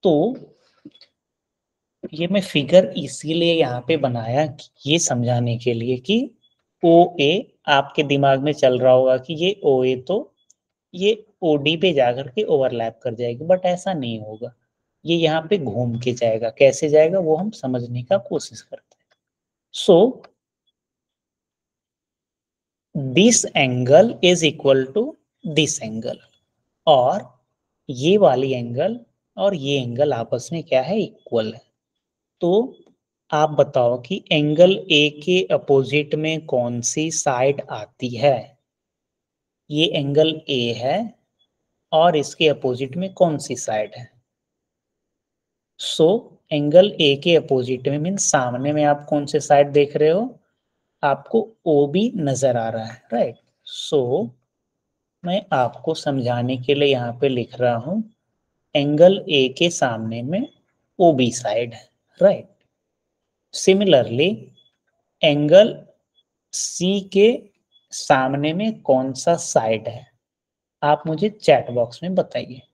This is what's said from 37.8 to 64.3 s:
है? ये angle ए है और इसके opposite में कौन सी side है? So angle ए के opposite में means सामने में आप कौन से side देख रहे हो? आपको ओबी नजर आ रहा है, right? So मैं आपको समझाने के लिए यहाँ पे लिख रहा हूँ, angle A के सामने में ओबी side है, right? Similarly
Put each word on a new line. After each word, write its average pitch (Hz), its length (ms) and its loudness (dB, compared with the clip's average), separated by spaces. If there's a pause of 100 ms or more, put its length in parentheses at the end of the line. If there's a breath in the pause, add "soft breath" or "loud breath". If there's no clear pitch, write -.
है? 127 420 -2 (1120)
ये 151 160 -2
angle 156 640 -2
ए 120 280 -4
है 160 380 -6 (800)
और 160 240 4
इसके 151 320 0
opposite 131 480 -2
में 190 180 -8
कौन 151 240 2
सी 131 180 -8
side 107 400 -6
है? 123 120 -18 (1700)
So - 280 0 (440)
angle 151 380 4 (100)
ए 143 140 4 (100)
के 170 120 4
opposite 131 520 -2
में 143 100 -2
means 185 320 -4
सामने 131 420 0
में 151 120 0
आप 147 240 0
कौन 143 180 -2
से 147 140 -2
side 143 320 4
देख 143 240 2
रहे 151 140 2
हो? 220 300 -4 (600)
आपको 151 460 -2 (180)
ओबी 151 500 2
नजर 135 400 -2
आ 113 120 -4
रहा 113 160 -6
है, 113 180 -16 (100)
right? 139 240 -4 (300)
So 143 600 -4 (960)
मैं 185 180 -4 (100)
आपको 131 420 -2
समझाने 123 600 -4
के 127 180 -2
लिए 143 140 0
यहाँ 123 320 -2
पे 143 80 0
लिख 123 320 -6
रहा 120 160 0
हूँ, 165 260 -6 (720)
angle 151 540 4
A 135 200 2 (100)
के 170 120 2
सामने 113 520 -4
में 185 240 -4 (520)
ओबी 135 340 4
side 117 420 -6
है, - 140 -20 (320)
right? 185 280 2 (1040)
Similarly 180 800 2 (880)